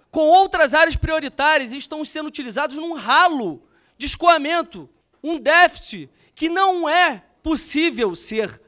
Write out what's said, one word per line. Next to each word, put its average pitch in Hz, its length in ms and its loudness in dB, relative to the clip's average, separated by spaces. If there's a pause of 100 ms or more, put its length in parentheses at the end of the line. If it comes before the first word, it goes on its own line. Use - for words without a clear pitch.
(120)
com 302 160 2
outras 349 440 4
áreas 320 220 4
prioritárias 294 800 -2
e 269 40 -10
estão 302 280 -10
sendo 302 240 -8
utilizados 269 480 -6
num 330 180 -8
ralo 262 680 0 (380)
de 277 80 -8
escoamento, 320 840 0 (320)
um 302 200 -6
déficit 262 680 0 (280)
que 320 120 -4
não 359 400 0
é 320 320 2 (220)
possível 285 720 -2
ser - 540 -6